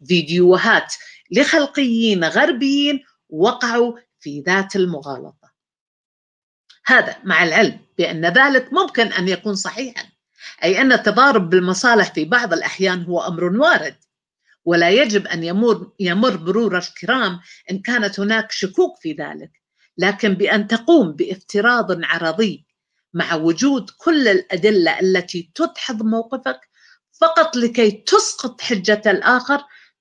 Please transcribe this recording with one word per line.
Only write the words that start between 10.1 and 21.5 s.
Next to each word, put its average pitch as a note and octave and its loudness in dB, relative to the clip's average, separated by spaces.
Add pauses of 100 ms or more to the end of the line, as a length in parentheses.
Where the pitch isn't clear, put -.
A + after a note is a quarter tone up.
أي F#3+ 2
أن C4 4
التضارب A3 2
بالمصالح F#3 2
في D#3 -4
بعض A3+ -2
الأحيان F#3 -2
هو F3 -4
أمر F3 -6
وارد، G#3 0 (680)
ولا E3+ 4
يجب G#3 2
أن E3 -6
يمر، F#3+ 0
يمر G3 0
مرور F#3 0
الكرام F3+ -4 (320)
إن G3 -6
كانت G#3+ -4
هناك A3 -2
شكوك G3+ -2
في D#3 -8
ذلك، D3+ -14 (460)
لكن G3+ 0
بأن G3+ 0
تقوم A3+ 2
بافتراض F#3+ -2